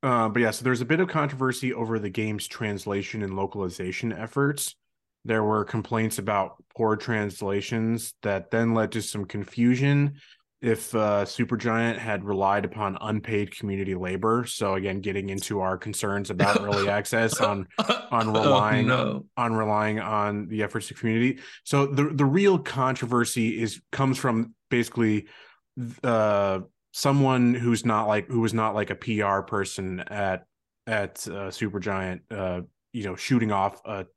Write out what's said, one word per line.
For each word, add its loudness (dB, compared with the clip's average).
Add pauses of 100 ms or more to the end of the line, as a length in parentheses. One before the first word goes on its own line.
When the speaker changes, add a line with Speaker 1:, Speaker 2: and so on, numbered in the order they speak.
Speaker 1:
Uh, 4
but 2
yeah, 4
so -4
there's 2
a -2
bit 2
of 2
controversy -2
over -2
the -4
game's -4
translation -4
and -4
localization -4
efforts. -2 (480)
There 2
were 2
complaints -2
about -2 (140)
poor 2
translations -2
that -2
then 2
led 2
to -2
some -6
confusion 2 (460)
if, -2
uh, 2
Supergiant 0
had -4
relied 2
upon -4
unpaid -2
community -4
labor. 0
So -2
again, -2
getting -4
into -4
our -2
concerns -4
about 2
Speaker 2:
<laughs> -4
Speaker 1:
early 0
access 0
on, 0 (460)
on 2
Speaker 2:
Oh, 2
Speaker 1:
relying 4
Speaker 2:
no. 0 (120)
Speaker 1:
on 0
relying 2
on -2
the -2
efforts -6
of -14
community. 2 (240)
So 4
the, 2
the 2
real 6
controversy 0
is, -4 (140)
comes 2
from 0 (160)
basically, 2 (760)
uh, 2 (360)
someone 4
who's 2
not 2
like, 2
who 0
was 2
not 0
like -2
a -4
P -2
R 2
person -4
at, -4 (400)
at, -4
uh, -8
Supergiant, -4 (100)
uh, -4 (300)
you -6
know, -6
shooting 2
off 0
a -8 (120)